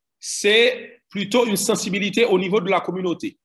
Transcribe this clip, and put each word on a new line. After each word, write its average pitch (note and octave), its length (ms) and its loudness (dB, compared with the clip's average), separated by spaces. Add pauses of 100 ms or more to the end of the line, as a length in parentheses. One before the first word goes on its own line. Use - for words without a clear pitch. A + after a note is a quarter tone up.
(200)
c'est - 920 0
plutôt G3+ 360 0
une G3+ 120 0
sensibilité G3+ 680 0
au F#3 140 2
niveau F#3+ 220 0
de F#3 80 -4
la F#3 100 2
communauté. F3 640 -6